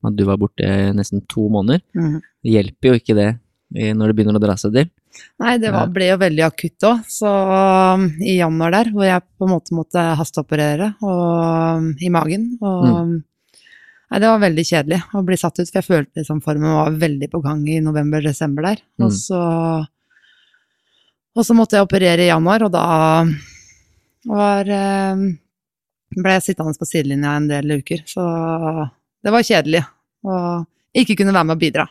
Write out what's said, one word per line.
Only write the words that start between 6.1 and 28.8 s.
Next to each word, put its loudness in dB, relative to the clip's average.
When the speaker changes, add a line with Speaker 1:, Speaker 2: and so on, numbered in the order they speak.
Speaker 2:
veldig 2
akutt -4
også, 2
så, 2
um, 2
i 0
januar 0
der, 2
hvor 0
jeg 2
på -2
en 2
måte -2
måtte -2
hasteoperere, -2
og, 0
um, -2
i -4
magen, -2
og, -2
Speaker 1:
Mm. 6
Speaker 2:
um, -2
nei, 2
det 4
var 4
veldig 2
kjedelig 0
å 0
bli 2
satt -4
ut, -2
for -2
jeg -8
følte 0
liksom -4
formen -2
var 2
veldig -2
på -4
gang -2
i 0
november, 0
desember -2
der. -2
Og 2
Speaker 1:
Mm. -2
Speaker 2:
så, -4
og 0
så 2
måtte 2
jeg 6
operere 2
i 4
januar, 2
og 0
da 2
var, 0
eh, -2
ble 2
jeg 0
sittende -4
på -8
sidelinja -2
en 0
del -2
uker. -8
Så -8